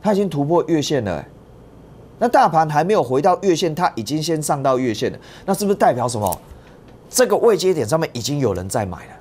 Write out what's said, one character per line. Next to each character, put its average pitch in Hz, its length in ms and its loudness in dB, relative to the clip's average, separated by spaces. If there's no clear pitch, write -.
它 208 100 0
已 190 40 2
经 202 120 0
突 143 160 -2
破 160 220 2
月 156 160 0
线 135 220 -2
了， 87 120 -4
诶。 69 80 -10
那 240 100 0
大 240 200 4
盘 160 220 2
还 151 140 2
没 196 80 0
有 185 100 2
回 127 180 0
到 180 220 2
月 190 120 2
线， 156 200 -2
它 175 220 0
已 113 60 -6
经 147 200 -4
先 160 180 -2
上 147 220 -2
到 131 160 2
月 123 160 0
线 107 180 -2
了， - 60 -14
那 190 80 -2
是 196 120 -2
不 202 80 2
是 - 20 4
代 190 180 4
表 123 160 -2
什 113 120 -4
么？ 92 180 -2
这 247 160 4
个 190 100 2
位 214 200 4
阶 185 180 2
点 120 140 -2
上 160 100 0
面 160 140 -2
已 120 80 -8
经 139 180 -4
有 113 160 0
人 92 140 -6
在 104 180 -4
买 87 120 -10
了 - 220 -20